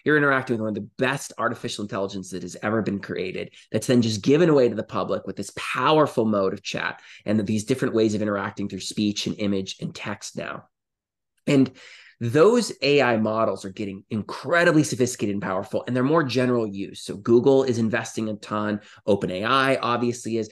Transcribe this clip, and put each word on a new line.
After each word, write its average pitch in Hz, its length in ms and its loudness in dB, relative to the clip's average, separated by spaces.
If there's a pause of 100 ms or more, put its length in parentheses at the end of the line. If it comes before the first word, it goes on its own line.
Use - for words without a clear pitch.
you're 151 140 2
interacting 135 380 0
with 110 80 -4
one 110 80 -4
of 104 40 -6
the 104 220 -8
best 131 400 -4
artificial 117 460 -6
intelligence 101 480 -6
that 92 100 -8
has 87 220 -12
ever 107 180 0
been 98 200 -4
created, 92 520 -8 (180)
that's 117 160 -4
then 123 140 4
just 110 220 0
given 156 260 6
away 131 220 6
to 107 40 -4
the 110 80 -4
public 95 440 -4
with 95 100 -10
this - 200 -10
powerful 135 680 2
mode 101 300 2
of 101 80 -12
chat - 400 -6 (240)
and 107 200 0
these 107 180 -2
different 127 280 0
ways 110 220 4
of 104 80 -2
interacting 101 440 -4
through 98 140 -10
speech - 460 -2
and - 120 -4
image 101 440 -2
and - 120 -8
text - 440 -12
now. - 260 -10 (800)
And 135 240 4 (540)
those 180 460 4 (120)
A 143 200 4
I 120 140 2
models 107 480 0
are 98 60 -10
getting 98 380 -10
incredibly 156 760 2
sophisticated 123 500 -2
and 101 80 -4
powerful, 95 420 -4
and 123 120 -4
they're 127 80 2
more 156 180 2
general 123 460 0
use. 98 340 -10
So 90 140 -10
Google 123 480 6
is 117 160 0
investing 113 480 -2
a 107 80 -6
ton. 104 440 -4 (260)
Open 98 260 2
A 92 100 -6
I 131 360 2
obviously 120 580 -2
is. 110 160 -2